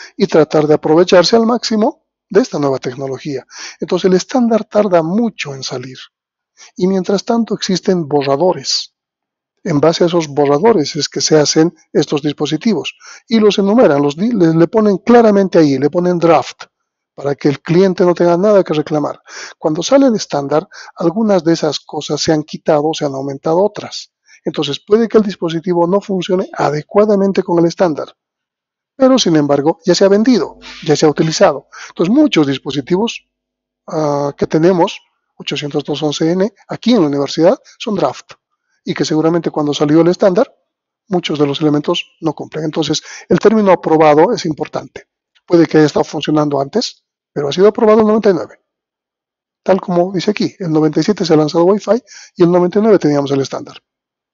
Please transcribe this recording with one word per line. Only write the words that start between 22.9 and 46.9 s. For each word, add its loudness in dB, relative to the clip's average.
se -8
han -4
aumentado -4
otras. -6
Entonces -6
puede 0
que 2
el 2
dispositivo -2
no 0
funcione -4
adecuadamente 0
con -2
el 2
estándar, -2
pero 4
sin 0
embargo 0
ya 2
se 2
ha 6
vendido, 2
ya 0
se 0
ha 6
utilizado. 0
Entonces -2
muchos 2
dispositivos, -4
ah, -4
que -4
tenemos, 0
ochocientos -8
dos -8
once -2
N, -2
aquí -2
en 4
la 2
universidad, 0
son -6
draft, -6
y -6
que -4
seguramente -2
cuando -4
salió 2
el 2
estándar, 0
muchos -4
de 2
los -4
elementos -2
no -4
cumplen. -10
Entonces, -4
el 0
término 2
aprobado 4
es -6
importante. -10
Puede 2
que 2
haya 6
estado 0
funcionando -2
antes, -6